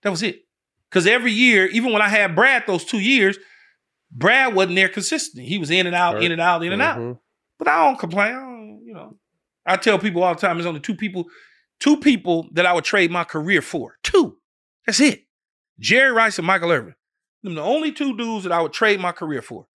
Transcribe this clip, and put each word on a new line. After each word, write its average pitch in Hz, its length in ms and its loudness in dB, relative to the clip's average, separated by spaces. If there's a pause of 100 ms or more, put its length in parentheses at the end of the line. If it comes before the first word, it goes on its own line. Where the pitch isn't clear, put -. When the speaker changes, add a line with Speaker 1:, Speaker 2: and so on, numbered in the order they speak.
Speaker 1:
That 208 80 -2
was 175 120 -6
it. - 180 -6 (500)
'Cause 175 160 2
every 233 240 2
year, 214 360 4
even 233 260 -2
when 208 80 2
I 214 80 2
had 202 260 0
Brad 240 300 2
those 185 200 -2
two 226 140 -4
years, 196 380 2 (760)
Brad 220 440 2
wasn't 185 200 2
there 190 140 2
consistently. 185 580 -8
He 190 120 -4
was 147 100 -8
in 180 160 2
and 175 100 -4
out, 175 200 0
Speaker 2:
Right. 107 80 -2
Speaker 1:
in 175 80 -2
and 165 100 -4
out, 170 220 0
in 175 100 -4
and 208 80 -2
out. 302 160 -2
Speaker 2:
Mm-hmm. 120 140 -8 (480)
Speaker 1:
But - 80 -4
I 311 180 2
don't 269 140 2
complain. 202 340 -4
I 262 60 -12
don't, 220 440 -20
you 233 100 -20
know, 214 240 -20 (500)
I 180 100 2
tell 202 220 2
people 175 240 -2
all 180 100 2
the 165 80 -8
time, 180 160 -2
there's 170 80 -6
only 165 140 -6
two 190 160 -6
people, 180 300 -8 (540)
two 294 180 4
people 180 560 0
that 175 120 4
I 180 80 6
would 170 120 0
trade 180 260 2
my 175 120 -2
career 165 380 0
for. - 400 -8
Two. - 360 2 (500)
That's 220 120 -2
it. 269 260 2 (540)
Jerry 247 320 2
Rice 226 280 2
and 170 80 -4
Michael 175 240 2
Irvin. 113 240 -2 (480)
Them 190 100 -10
the 156 80 -8
only 294 300 -2
two 277 260 -4
dudes 226 280 -6
that 180 60 -4
I 170 100 0
would 151 120 -4
trade 208 260 0
my 180 120 -4
career 151 320 -8
for. - 320 -18